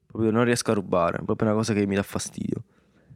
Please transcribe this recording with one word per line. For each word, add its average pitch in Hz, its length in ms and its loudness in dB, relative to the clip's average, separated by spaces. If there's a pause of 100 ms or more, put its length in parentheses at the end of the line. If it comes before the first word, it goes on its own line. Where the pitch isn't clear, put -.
Proprio 110 260 -2
non 117 120 4
riesco 120 280 2
a - 20 2
rubare, 92 460 0
è - 40 -8
proprio 110 240 0
una 107 100 2
cosa 110 160 0
che 104 120 2
mi 98 100 0
dà 98 80 2
fastidio. - 580 -6 (540)